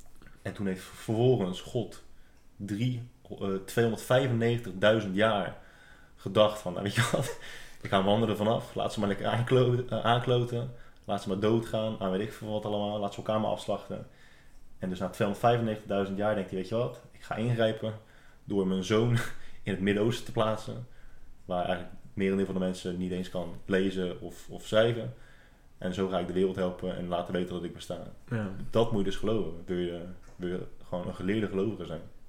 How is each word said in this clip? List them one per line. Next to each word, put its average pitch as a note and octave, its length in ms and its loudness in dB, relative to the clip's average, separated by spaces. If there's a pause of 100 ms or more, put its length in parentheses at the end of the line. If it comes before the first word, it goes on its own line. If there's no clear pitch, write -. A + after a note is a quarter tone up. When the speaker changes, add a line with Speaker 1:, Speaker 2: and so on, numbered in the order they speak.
(420)
Speaker 1:
En F#2+ 120 -8
toen G2+ 140 -4
heeft F#2 160 -2
vervolgens A2 760 2
God - 420 -6 (520)
drie, A2+ 460 -2 (380)
eh, G2+ 80 -2 (180)
tweehonderdvijfennegentigduizend A2+ 1500 4
jaar G#2 420 4 (580)
gedacht G2+ 460 4
van, F2+ 100 -4
"Nou, F2+ 120 -4
weet G#2 120 -2
je A#2+ 160 2
wat, - 260 0 (200)
<laughs> - 240 -14
ik - 80 -8
ga G2+ 80 4
mijn G2 120 4
handen A2 200 4
ervan G#2 180 2
af, - 280 0
laat G#2 180 -2
ze A2 60 -4
maar G#2 80 2
lekker G2 200 0
aanklo-, B2 600 4
eh, A2 160 0
aankloten, A#2+ 680 2 (340)
laat G2+ 160 -2
ze - 80 -10
maar G2 100 0
doodgaan, A2 600 2
aan F#2+ 120 0
weet F#2+ 100 2
ik A2 120 -4
veel G#2+ 180 -8
wat G#2+ 140 -2
allemaal, G#2 340 -2
laat G2+ 140 -2
ze - 40 -14
elkaar A2 220 0
maar G#2+ 120 0
afslachten." G#2 560 -4 (720)
En F#2+ 100 -4
dus F2+ 100 -4
na F#2+ 100 -2
tweehonderdvijfennegentigduizend G#2 1080 2
jaar G#2+ 180 2
denkt F#2+ 140 -2
hij, F#2 100 -4
"Weet F2+ 100 -6
je A2 60 -2
wat, B2+ 260 -2 (100)
ik - 100 -20
ga - 140 -6
ingrijpen A2 580 2 (500)
door G2 240 2
mijn F#2+ 160 2
zoon A2 280 4 (280)
<laughs> - 240 -8
in G#2 100 -2
het F2+ 80 -2
Midden-Oosten G#2 440 2
te - 60 -8
plaatsen, A2+ 560 -2 (580)
waar F2+ 200 0
eigenlijk F2 240 -2 (120)
het - 140 -16
merendeel G2 300 2
van F#2 80 -2
de F#2 60 0
mensen F#2 380 -2
niet F2+ 140 -2
eens F2+ 180 -4
kan F2 240 -4 (120)
lezen F#2 560 2
of, - 280 -12
of F2+ 160 -10
schrijven. A2+ 480 4 (640)
En F#2 160 -2
zo F#2+ 140 2
ga F#2 120 0
ik F2 80 -2
de F2+ 60 -4
wereld F#2 220 4
helpen F2+ 420 -2
en F2+ 100 -6
laten F2 260 -2
weten F2+ 200 0
dat F2 100 -4
ik D#2+ 100 -6
besta." E2 260 -10 (300)
Speaker 2:
Ja. G#2+ 200 -2 (200)
Speaker 1:
Dat A2+ 220 4
moet G#2+ 80 2
je G2 60 2
dus G2 100 0
geloven. E2+ 500 0
Wil F2+ 120 -2
je, F2 240 -2 (340)
wil F2+ 140 -4
je F2+ 160 -4 (220)
gewoon F2+ 200 -4
een F2+ 80 -6
geleerde G2 320 0
gelovige F#2+ 380 -2
zijn? D#2 160 -6 (280)